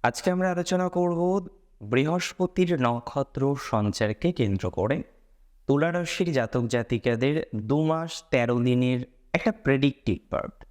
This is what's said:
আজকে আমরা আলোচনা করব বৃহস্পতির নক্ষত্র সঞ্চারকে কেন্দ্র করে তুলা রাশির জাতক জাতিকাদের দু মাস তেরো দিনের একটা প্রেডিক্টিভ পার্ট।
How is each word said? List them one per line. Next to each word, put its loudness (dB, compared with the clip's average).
আজকে 0
আমরা 0
আলোচনা -2
করব 0
বৃহস্পতির 0
নক্ষত্র -2
সঞ্চারকে 0
কেন্দ্র 0
করে -2
তুলা 2
রাশির -2
জাতক 0
জাতিকাদের 0
দু 0
মাস -2
তেরো 2
দিনের 2
একটা 2
প্রেডিক্টিভ 0
পার্ট। -8